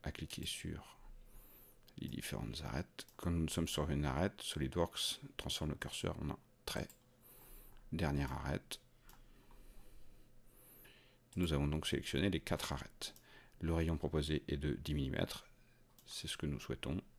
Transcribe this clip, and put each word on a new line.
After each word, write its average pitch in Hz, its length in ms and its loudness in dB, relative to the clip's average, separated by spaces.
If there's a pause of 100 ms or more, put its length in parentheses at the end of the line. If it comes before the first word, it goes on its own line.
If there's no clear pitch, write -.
à - 80 -2
cliquer - 340 -6
sur - 520 -6 (1000)
les - 100 -4
différentes - 560 -4
arêtes. - 440 -4 (100)
Quand 87 140 0
nous 80 180 4
sommes 82 180 2
sur 78 220 2
une 73 160 4
arête, 73 360 2
SolidWorks - 800 0 (160)
transforme - 360 -2
le - 40 -2
curseur - 460 -2
en 73 80 0
un - 100 -4 (260)
trait. - 220 -2 (1040)
Dernière 71 400 4
arête. - 480 -2 (2500)
Nous 87 160 4
avons 73 160 6
donc 76 200 2
sélectionné - 420 2
les 82 100 2
quatre - 320 0
arêtes. - 420 -6 (460)
Le 82 140 4
rayon 82 240 6
proposé 76 500 2
est - 80 2
de 71 200 2
dix - 180 -2
millimètres. - 560 0 (560)
C'est - 220 -8
ce - 100 -4
que - 80 -2
nous 73 160 0
souhaitons. - 400 -2 (180)